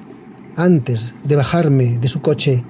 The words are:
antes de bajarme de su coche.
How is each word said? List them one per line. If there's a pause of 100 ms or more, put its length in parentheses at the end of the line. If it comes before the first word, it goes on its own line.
(540)
antes (100)
de
bajarme
de
su
coche.